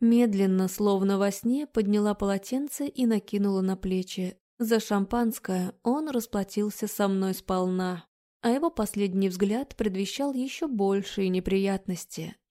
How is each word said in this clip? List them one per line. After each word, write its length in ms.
Медленно, 680
словно 520
во 120
сне, 380
подняла 460
полотенце 760
и 180
накинула 540
на 160
плечи. 640
За 220
шампанское 960
он 240
расплатился 800
со 180
мной 280
сполна, 720
а 80
его 200
последний 580
взгляд 480
предвещал 560
еще 360
большие 600
неприятности. 1080